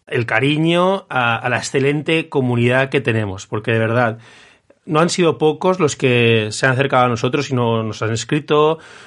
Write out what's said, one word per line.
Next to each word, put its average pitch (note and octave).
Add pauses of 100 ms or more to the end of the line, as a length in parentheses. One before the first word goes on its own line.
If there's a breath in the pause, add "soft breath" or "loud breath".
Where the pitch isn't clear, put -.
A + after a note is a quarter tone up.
el B2
cariño E3
a, A#2+
a B2
la A#2
excelente D3+
comunidad B2
que C3+
tenemos, G#2+
porque A2+
de A2+
verdad, A2+ (680 loud breath)
no D#3
han E3+
sido E3
pocos E3+
los D3
que A#2
se -
han C3
acercado C3
a B2
nosotros B2+
y C3
no, A#2
nos A2
han A2+
escrito, D3+ (280 loud breath)